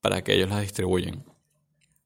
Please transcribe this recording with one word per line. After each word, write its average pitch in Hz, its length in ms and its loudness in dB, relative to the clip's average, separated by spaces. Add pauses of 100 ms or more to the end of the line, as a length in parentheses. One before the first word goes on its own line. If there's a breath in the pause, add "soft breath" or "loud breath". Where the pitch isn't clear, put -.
para 95 240 0
que 101 80 2
ellos 92 160 4
las 104 140 0
distribuyan. 92 640 -2 (800)